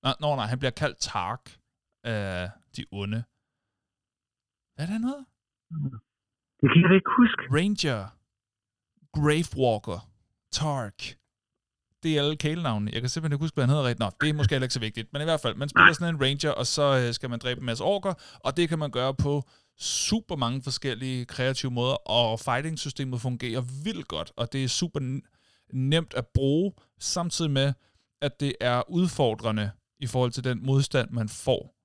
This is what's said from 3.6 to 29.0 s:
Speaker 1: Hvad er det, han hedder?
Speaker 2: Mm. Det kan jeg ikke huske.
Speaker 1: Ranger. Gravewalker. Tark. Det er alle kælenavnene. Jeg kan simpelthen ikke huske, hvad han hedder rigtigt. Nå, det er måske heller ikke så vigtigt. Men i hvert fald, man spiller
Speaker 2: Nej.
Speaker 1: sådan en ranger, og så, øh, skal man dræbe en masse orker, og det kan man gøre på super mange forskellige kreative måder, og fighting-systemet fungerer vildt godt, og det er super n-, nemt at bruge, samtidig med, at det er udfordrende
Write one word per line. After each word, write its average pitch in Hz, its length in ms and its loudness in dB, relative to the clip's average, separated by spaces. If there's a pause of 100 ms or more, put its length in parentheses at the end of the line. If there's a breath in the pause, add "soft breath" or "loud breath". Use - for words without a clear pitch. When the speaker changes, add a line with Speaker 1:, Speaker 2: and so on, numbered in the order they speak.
Speaker 1:
Hvad - 100 -8
er - 40 -6
det, 196 100 -4
han 226 120 -2
hedder? 277 140 -8 (460)
Speaker 2:
Mm. 147 200 -4 (720)
Det 139 120 6
kan 170 120 10
jeg 180 160 8
ikke - 200 -4
huske. - 220 4 (140)
Speaker 1:
Ranger. 160 440 0 (1160)
Gravewalker. 135 840 2 (540)
Tark. 139 460 -4 (1040)
Det 160 140 0
er 143 60 2
alle 151 140 0
kælenavnene. 147 580 -2
Jeg 113 80 -2
kan 123 80 -2
simpelthen 156 240 -2
ikke 143 100 -2
huske, 156 100 -4
hvad 135 120 2
han 139 80 6
hedder 143 140 2
rigtigt. 117 160 0
Nå, 98 60 0 (100)
det 151 80 2
er 151 60 0
måske 147 200 0
heller 131 140 0
ikke - 120 -2
så 110 80 -4
vigtigt. 110 240 -10
Men 143 100 -6
i - 20 -4
hvert 160 200 0
fald, 117 120 -2
man 143 120 -4
spiller 175 180 6
Speaker 2:
Nej. 170 60 8
Speaker 1:
sådan 170 220 -2
en 143 100 -4
ranger, 143 360 0
og 123 60 -2
så, 143 200 0 (140)
øh, 120 140 0
skal 123 160 -6
man 117 80 -6
dræbe 123 220 -4
en 127 60 -8
masse 113 180 -4
orker, 196 300 0 (300 soft breath)
og 139 120 -2
det 170 120 2
kan 160 100 0
man 147 120 -4
gøre 127 240 0 (100)
på 143 80 2 (480)
super - 560 -2
mange 127 260 -2
forskellige 127 640 -4
kreative 131 440 -2
måder, 123 260 0 (220)
og 113 220 2
fighting-systemet 135 800 -4
fungerer 123 420 -2 (220)
vildt 185 240 -6
godt, - 280 -6
og 117 160 -4
det 135 120 -2
er 127 40 0
super 160 320 -2
n-, 131 220 -4 (500)
nemt 135 420 2
at 127 200 -2
bruge, 147 380 2 (260)
samtidig 170 520 -2
med, 139 220 2 (480)
at 143 200 -4
det 139 200 0
er 123 300 2
udfordrende 113 800 2 (300)